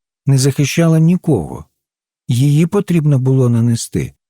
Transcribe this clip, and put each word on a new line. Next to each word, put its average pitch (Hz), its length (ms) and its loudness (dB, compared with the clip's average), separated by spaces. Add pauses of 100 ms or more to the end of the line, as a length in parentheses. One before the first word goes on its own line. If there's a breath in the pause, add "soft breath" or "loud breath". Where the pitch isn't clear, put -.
(260)
не 135 120 2
захищала 151 600 0
нікого. 160 640 -2 (640)
Її 143 380 2
потрібно 165 520 0
було 131 300 2
нанести 113 640 -2 (180)